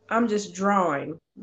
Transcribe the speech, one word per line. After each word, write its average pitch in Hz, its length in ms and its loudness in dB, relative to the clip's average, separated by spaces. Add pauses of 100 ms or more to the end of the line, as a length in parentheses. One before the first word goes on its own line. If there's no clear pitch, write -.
I'm 226 180 2
just 202 280 -2
drawing. 170 640 0 (240)